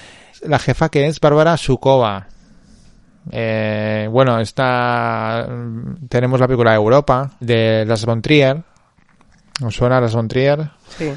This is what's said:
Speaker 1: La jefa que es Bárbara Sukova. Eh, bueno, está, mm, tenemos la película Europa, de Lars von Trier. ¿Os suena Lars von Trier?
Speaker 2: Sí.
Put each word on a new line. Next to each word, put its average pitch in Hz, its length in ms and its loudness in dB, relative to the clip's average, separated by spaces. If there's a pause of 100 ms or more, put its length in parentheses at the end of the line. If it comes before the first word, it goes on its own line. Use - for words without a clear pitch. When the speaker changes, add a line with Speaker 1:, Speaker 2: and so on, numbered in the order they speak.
(420)
Speaker 1:
La 147 180 0
jefa 156 300 0
que 143 180 2
es 156 100 -4
Bárbara 156 380 4
Sukova. 123 720 0 (1000)
Eh, 107 800 -4
bueno, 123 300 2
está, 117 1080 -2
mm, 120 600 -10
tenemos 123 320 0
la 127 60 4
película 117 280 4
Europa, 131 560 2 (100)
de 113 460 2
Lars 110 180 -2
von 113 160 -2
Trier. 143 420 2 (1000)
¿Os 110 100 -6
suena 127 260 2
Lars 117 140 -2
von 113 140 -2
Trier? 143 420 -2 (280)
Speaker 2:
Sí. 156 180 -6